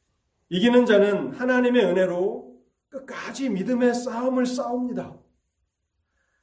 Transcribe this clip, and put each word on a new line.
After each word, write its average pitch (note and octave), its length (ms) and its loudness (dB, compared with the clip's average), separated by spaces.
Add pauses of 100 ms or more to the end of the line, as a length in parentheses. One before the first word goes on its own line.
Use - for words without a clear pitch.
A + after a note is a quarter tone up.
(500)
이기는 A#3+ 360 4
자는 G3+ 460 2
하나님의 B3 540 2
은혜로 F#3 560 0 (500)
끝까지 B3+ 580 -10
믿음의 A#3 460 0
싸움을 B3 500 -2
싸웁니다. A#3+ 720 -6 (1300)